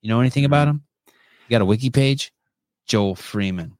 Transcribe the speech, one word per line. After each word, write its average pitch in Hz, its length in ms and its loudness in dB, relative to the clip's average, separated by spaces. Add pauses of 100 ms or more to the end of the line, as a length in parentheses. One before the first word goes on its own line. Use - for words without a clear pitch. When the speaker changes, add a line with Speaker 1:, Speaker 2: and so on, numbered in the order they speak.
Speaker 1:
You 107 80 -10
know 117 120 2
anything 127 240 0
about 147 240 2
Speaker 2:
Mm-hmm. 147 80 -2
Speaker 1:
him? 143 60 -10 (640)
You 117 60 2
got 110 60 4
a 95 40 2
wiki 110 240 0
page? 135 420 0 (540)
Joel 101 300 0
Freeman. 92 640 -6